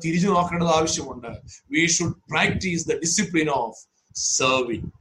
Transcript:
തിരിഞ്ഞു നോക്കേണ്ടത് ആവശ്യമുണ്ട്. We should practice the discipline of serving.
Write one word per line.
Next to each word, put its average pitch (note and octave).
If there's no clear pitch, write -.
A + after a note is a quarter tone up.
തിരിഞ്ഞു F3
നോക്കേണ്ടത് F3
ആവശ്യമുണ്ട്. D3
We E3
should E3+
practice F3
the -
discipline D#3+
of A#2+
serving. B2+